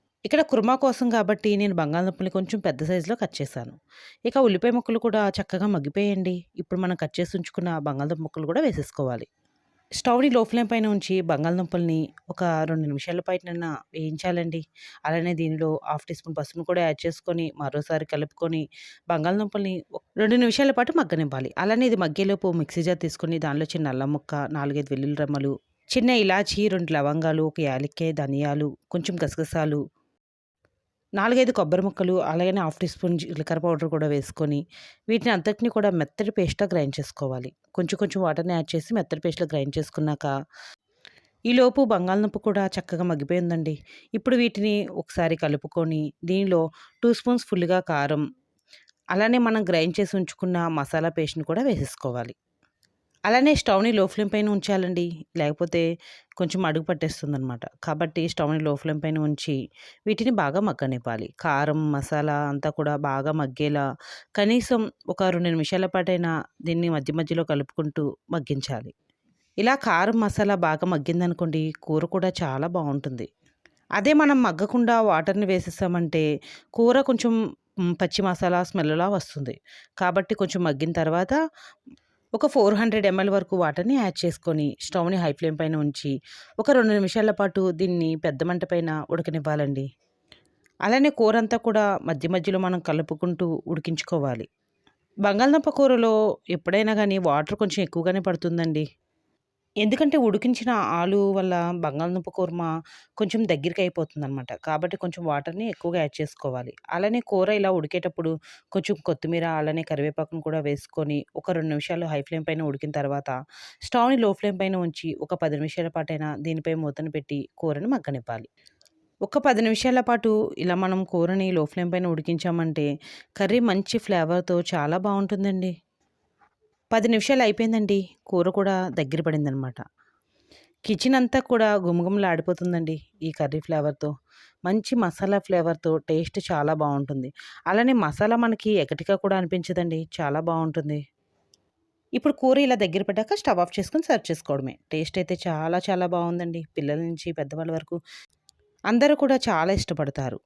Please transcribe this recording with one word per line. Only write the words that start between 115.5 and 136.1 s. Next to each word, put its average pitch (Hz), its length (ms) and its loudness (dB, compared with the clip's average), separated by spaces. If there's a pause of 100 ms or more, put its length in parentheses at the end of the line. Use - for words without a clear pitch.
నిమిషాల 160 320 -4
పాటైనా 156 500 -4
దీనిపై 160 360 -4
మూతను 156 360 -4
పెట్టి 143 280 -6 (160)
కూరను 156 340 -4
మగ్గనివ్వాలి. 127 600 -6 (720)
ఒక 196 160 -2
పది 254 240 4
నిమిషాల 233 400 2
పాటు 233 280 0 (280)
ఇలా 180 180 0
మనం 185 300 0
కూరని 185 460 0
లో 170 140 2
ఫ్లేమ్ 175 260 -4
పైన 180 160 0
ఉడికించామంటే 165 800 0 (500)
కర్రీ 202 280 2
మంచి 196 340 0
ఫ్లేవర్‌తో 175 680 0
చాలా 160 340 0
బావుంటుందండి. 196 720 0 (1200)
పది 226 160 4
నిమిషాలు 240 360 4
అయిపోయిందండి. 214 540 2 (280)
కూర 175 240 2
కూడా 196 240 2 (160)
దగ్గర 151 320 -2
పడిందనమాట. 143 560 -2 (1080)
కిచెన్ 254 300 2
అంతా 254 260 2
కూడా 220 360 2
గుమగుమలాడిపోతుందండి 175 1200 0 (260)
ఈ 160 100 -4
కర్రీ 147 280 -4
ఫ్లేవర్‌తో. 151 500 -2 (540)
మంచి 202 320 -2
మసాలా 196 440 0
ఫ్లేవర్‌తో 170 520 0 (120)
టేస్ట్ 160 380 -2